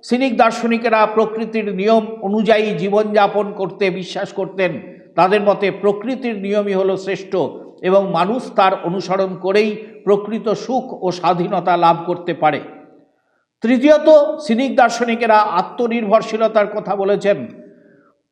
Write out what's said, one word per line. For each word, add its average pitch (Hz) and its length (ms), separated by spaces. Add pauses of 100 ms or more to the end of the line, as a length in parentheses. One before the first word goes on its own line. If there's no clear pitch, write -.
সিনিক 254 340
দার্শনিকেরা 226 720
প্রকৃতির 220 680
নিয়ম 214 300 (180)
অনুযায়ী 214 440 (120)
জীবনযাপন 202 760
করতে 196 380
বিশ্বাস 185 420
করতেন। 180 400 (420)
তাদের 185 280
মতে 202 240 (140)
প্রকৃতির 220 640
নিয়মই 202 300
হলো 190 220
শ্রেষ্ঠ 190 360 (500)
এবং 190 200 (100)
মানুষ 190 280 (140)
তার 190 180 (120)
অনুসরণ 190 520
করেই 208 340 (340)
প্রকৃত 208 480
সুখ - 320 (180)
ও 185 100
স্বাধীনতা 175 640
লাভ 170 200 (100)
করতে 175 280
পারে। 151 260 (1040)
তৃতীয়ত 294 440 (320)
সিনিক 226 360
দার্শনিকেরা 233 640 (120)
আত্মনির্ভরশীলতার 214 1200
কথা 196 220
বলেছেন। 196 420 (920)